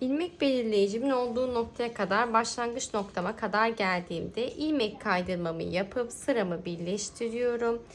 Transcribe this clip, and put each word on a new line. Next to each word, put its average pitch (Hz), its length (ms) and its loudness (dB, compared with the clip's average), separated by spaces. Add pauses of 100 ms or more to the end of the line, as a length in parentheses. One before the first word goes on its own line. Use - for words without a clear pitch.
İlmek 294 400 0
belirleyicimin 233 720 4
olduğu 247 440 2
noktaya 233 400 -2
kadar, 214 380 2
başlangıç 233 640 0
noktama 202 420 -2
kadar 214 320 2
geldiğimde 180 800 -2
ilmek 285 500 0
kaydırmamı 175 640 0
yapıp 196 500 -2
sıramı 190 520 0
birleştiriyorum. 233 1160 -2 (120)